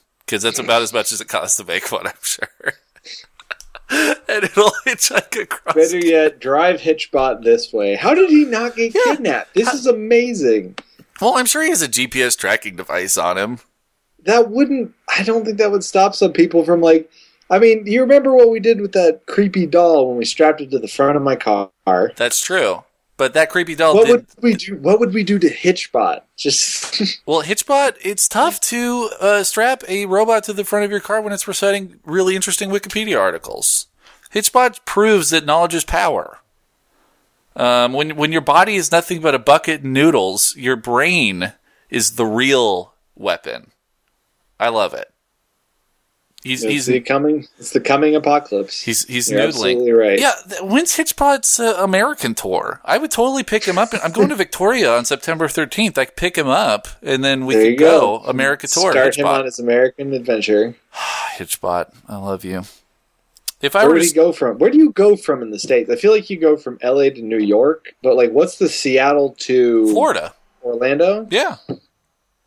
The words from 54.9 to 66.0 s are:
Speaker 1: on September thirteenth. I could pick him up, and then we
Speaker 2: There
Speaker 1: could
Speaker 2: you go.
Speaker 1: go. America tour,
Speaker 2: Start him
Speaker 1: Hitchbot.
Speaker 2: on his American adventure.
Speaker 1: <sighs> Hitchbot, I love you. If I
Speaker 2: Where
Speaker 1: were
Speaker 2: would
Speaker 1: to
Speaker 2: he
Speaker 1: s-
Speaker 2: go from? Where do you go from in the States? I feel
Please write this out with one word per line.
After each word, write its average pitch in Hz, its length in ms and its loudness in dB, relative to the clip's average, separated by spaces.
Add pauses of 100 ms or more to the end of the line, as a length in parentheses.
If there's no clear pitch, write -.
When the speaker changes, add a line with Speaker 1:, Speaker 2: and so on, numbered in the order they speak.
Speaker 1:
on 120 140 0
September 160 420 -4
thirteenth. 160 520 -2
I 131 60 0
could - 100 -10
pick 175 200 -4
him 151 120 -2
up, 131 400 0 (160)
and 135 200 -2
then 135 220 -2
we 131 80 0
Speaker 2:
There 110 120 6
Speaker 1:
could 117 80 6
Speaker 2:
you 127 40 -2
go. 143 420 4
Speaker 1:
go. - 60 -16
America 135 400 -2
tour, 180 260 0
Speaker 2:
Start 135 280 2
him 143 80 -2
Speaker 1:
Hitchbot. 135 120 2
Speaker 2:
on 131 60 -4
his 127 140 -10
American 123 560 0
adventure. 113 600 -2 (100)
Speaker 1:
<sighs> - 60 -20 (440)
Hitchbot, 87 580 -6 (140)
I 104 80 -12
love 98 280 -8
you. 92 200 -8 (960)
If 143 140 -2
I 196 60 4
Speaker 2:
Where 151 80 6
Speaker 1:
were 160 40 6
Speaker 2:
would 165 60 4
Speaker 1:
to 170 60 4
Speaker 2:
he 170 40 2
Speaker 1:
s- - 60 -2
Speaker 2:
go 165 160 4
from? 120 260 -4
Where 175 140 2
do 294 80 4
you 302 140 6
go 202 220 4
from 135 280 -4
in 113 80 -10
the 104 80 -10
States? 120 320 0
I - 40 0
feel 202 160 2